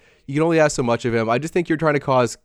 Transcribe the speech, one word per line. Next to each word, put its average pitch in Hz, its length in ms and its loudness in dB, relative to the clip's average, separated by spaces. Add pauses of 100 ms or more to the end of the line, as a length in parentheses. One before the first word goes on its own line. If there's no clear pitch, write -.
(260)
You 139 80 -6
can 151 80 0
only 160 180 2
ask 151 160 2
so 143 60 -2
much 117 240 -2
of 117 80 0
him. 113 160 0
I 120 80 2
just 156 160 -6
think 180 140 -2
you're 160 100 0
trying 156 160 2
to 143 60 -2
cause 127 440 0